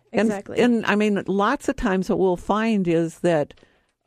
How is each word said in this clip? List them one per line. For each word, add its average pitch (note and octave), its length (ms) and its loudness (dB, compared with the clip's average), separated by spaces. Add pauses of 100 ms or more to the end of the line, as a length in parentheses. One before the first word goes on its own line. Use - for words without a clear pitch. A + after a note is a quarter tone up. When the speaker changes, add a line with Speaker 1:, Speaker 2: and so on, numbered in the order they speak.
(120)
Speaker 1:
And, A3 180 0
Speaker 2:
Exactly. G3+ 320 -4
Speaker 1:
and, A#3 260 2
I G3+ 80 2
mean, G#3 320 0
lots G#3 420 0
of C4+ 60 -4
times F#3+ 340 -2
what F#3+ 80 0
we'll F3+ 200 2
find G#3 500 -2
is E3 320 0
that, E3 340 0 (540)